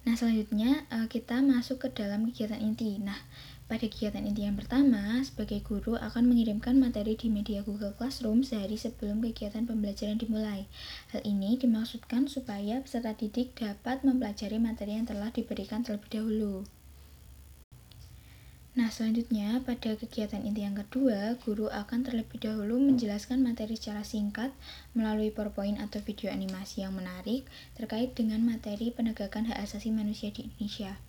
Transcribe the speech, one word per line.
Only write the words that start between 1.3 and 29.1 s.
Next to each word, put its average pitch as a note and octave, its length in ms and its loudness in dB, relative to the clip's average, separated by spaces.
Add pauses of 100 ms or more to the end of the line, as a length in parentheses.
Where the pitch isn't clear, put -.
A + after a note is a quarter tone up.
masuk C4 400 4
ke C4 80 2
dalam G#3 320 0
kegiatan A3 320 -2
inti. A3 400 0
Nah, G3 240 -4 (480)
pada A3+ 160 -2
kegiatan G#3 400 -2
inti G3+ 240 0
yang G3+ 80 0
pertama, A#3+ 640 4
sebagai G#3+ 400 -2
guru G#3+ 400 -2
akan A#3 320 0
mengirimkan A#3 480 6
materi A#3+ 400 2
di A#3 80 0
media G#3 320 0
Google G#3 320 -4
Classroom A#3 480 2
sehari G#3+ 400 0
sebelum A3 400 -2
kegiatan A3+ 480 -2
pembelajaran G#3 480 0
dimulai. G#3+ 480 0 (480)
Hal - 160 -4
ini G3+ 320 4
dimaksudkan A#3 720 2
supaya G#3+ 480 -4
peserta A#3 320 -4
didik A#3 480 -2
dapat A#3+ 400 -4
mempelajari A3 560 2
materi A3 400 0
yang A3 80 0
telah G#3 240 -2
diberikan A3 560 -2
terlebih G#3 240 -4
dahulu. G#3+ 560 0 (2000)
Nah, A#3+ 160 2
selanjutnya, A3 800 0
pada A#3 320 -2
kegiatan G#3+ 480 -4
inti G#3 160 -2
yang G3+ 160 -2
kedua, A3 640 2
guru G#3+ 240 0
akan A#3 400 -2
terlebih A3+ 320 -4
dahulu G#3+ 400 0
menjelaskan B3 640 4
materi A3+ 320 0
secara G#3 320 -6
singkat A3 480 -2 (400)
melalui G#3+ 400 2
PowerPoint G#3 480 -2
atau G#3 160 -6
video G#3 320 -6
animasi F#3+ 560 -4
yang F#3+ 80 -4
menarik F#3 560 -4 (240)
terkait A#3 400 -2
dengan A3 320 2
materi A3+ 480 -2
penegakan A3 560 -2